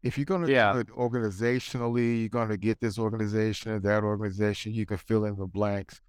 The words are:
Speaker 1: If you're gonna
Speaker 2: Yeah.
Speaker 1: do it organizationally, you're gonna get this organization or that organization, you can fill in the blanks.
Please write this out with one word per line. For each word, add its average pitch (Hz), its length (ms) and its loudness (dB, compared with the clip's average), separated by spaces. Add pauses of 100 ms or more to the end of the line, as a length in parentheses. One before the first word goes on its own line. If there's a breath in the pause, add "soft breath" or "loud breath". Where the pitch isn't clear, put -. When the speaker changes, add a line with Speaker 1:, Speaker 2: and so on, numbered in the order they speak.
Speaker 1:
If - 160 -2
you're 143 80 0
gonna 175 220 0
Speaker 2:
Yeah. 117 260 6
Speaker 1:
do 127 60 2
it 113 80 -2
organizationally, 120 1300 0
you're 110 80 -2
gonna 110 260 0
get 107 240 0
this 110 180 -2
organization 110 760 0
or 107 80 -2
that 104 220 2
organization, 104 720 -2
you 110 120 -2
can 101 120 -6
fill 107 280 0
in 104 100 -4
the 98 100 -8
blanks. 101 640 -4